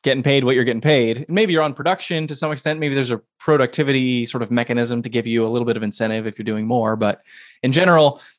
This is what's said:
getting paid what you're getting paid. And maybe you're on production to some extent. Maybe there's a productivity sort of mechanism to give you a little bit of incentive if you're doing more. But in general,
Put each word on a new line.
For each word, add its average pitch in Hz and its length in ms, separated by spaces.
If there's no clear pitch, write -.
getting 131 200
paid 139 220
what 127 100
you're 123 80
getting 117 160
paid. 120 380
And 143 120
maybe 190 220
you're 160 120
on 147 100
production 160 540
to 147 80
some 151 160
extent. 151 280
Maybe 143 160
there's 127 160
a 110 80
productivity 131 840
sort 120 160
of 107 100
mechanism 120 500
to 117 80
give 117 180
you 113 180
a 110 40
little 120 160
bit 117 100
of 110 80
incentive 110 420
if 107 120
you're 107 80
doing 110 200
more. 113 300
But 107 280
in 131 120
general, 160 480